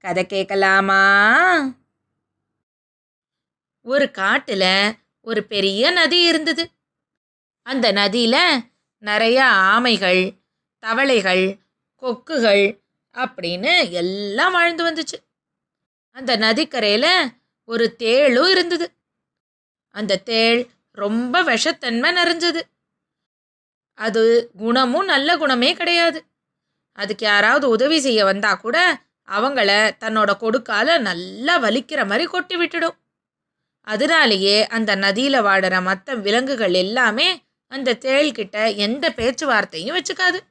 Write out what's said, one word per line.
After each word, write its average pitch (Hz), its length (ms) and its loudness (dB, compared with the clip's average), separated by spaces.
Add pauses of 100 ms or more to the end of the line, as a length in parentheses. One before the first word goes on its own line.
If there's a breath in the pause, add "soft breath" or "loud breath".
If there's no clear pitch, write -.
கதை 185 220 -2
கேட்கலாமா? 196 760 2 (2750)
ஒரு 269 280 0
காட்டுல 202 520 0 (560)
ஒரு 214 220 -6
பெரிய 202 480 0
நதி 349 340 2
இருந்தது. 320 380 0 (1000)
அந்த 247 320 -2
நதியில 226 440 0 (600)
நிறைய 226 480 0
ஆமைகள், 196 760 2 (580)
தவளைகள், 220 640 0 (580)
கொக்குகள் 233 600 0 (500)
அப்படின்னு 233 600 -4 (180)
எல்லாம் 202 600 -2
வாழ்ந்து 339 340 0
வந்துச்சு. 320 320 -6 (920)
அந்த 254 260 -4
நதிக்கரையில 220 680 0 (600)
ஒரு 226 320 -2
தேளும் 262 500 2
இருந்தது. 349 380 0 (1040)
அந்த 196 240 -4
தேள் 226 420 0 (320)
ரொம்ப 240 520 -2
விஷத்தன்மை 262 680 -2
நிறைஞ்சது. 339 500 0 (1400)
அது 220 260 0 (340)
குணமும் 247 480 0
நல்ல 320 320 0
குணமே 277 360 0
கிடையாது. 339 460 0 (720)
அதுக்கு 208 340 -8
யாராவது 220 440 2
உதவி 269 300 2
செய்ய 233 240 0
வந்தா 196 320 0
கூட 240 220 -4 (500)
அவங்கள 226 420 -2 (300)
தன்னோட 220 400 0
கொடுக்கால 226 580 -2
நல்லா 196 640 -4
வலிக்கிற 254 460 -2
மாதிரி 214 200 -2
கொட்டி 370 300 -6
விட்டுடும். 339 420 -4 (880)
அதனாலேயே 214 680 2 (120)
அந்த 220 280 -2
நதியில 202 460 0
வாடுற 190 400 2
மத்த 190 400 -6
விலங்குகள் 226 520 -2
எல்லாமே 220 540 0 (440)
அந்த 254 220 -4
தேள்கிட்ட 226 840 -2
எந்த 226 360 -4
பேச்சுவார்த்தையும் 233 840 -2
வச்சுக்காது. 359 440 -2 (120)